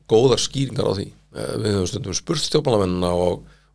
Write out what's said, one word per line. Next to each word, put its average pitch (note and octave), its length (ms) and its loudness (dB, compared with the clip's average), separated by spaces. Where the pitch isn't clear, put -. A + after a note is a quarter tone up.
góðar A#2 320 6
skýringar B2+ 480 -4
á - 80 0
því. G2+ 80 -6
Eh, - 280 -8
við G#2+ 140 0
höfum F#2 100 0
stundum F#2+ 320 -6
spurt - 240 -4
stjórnmálamennina F#2+ 720 0
og, F2 320 0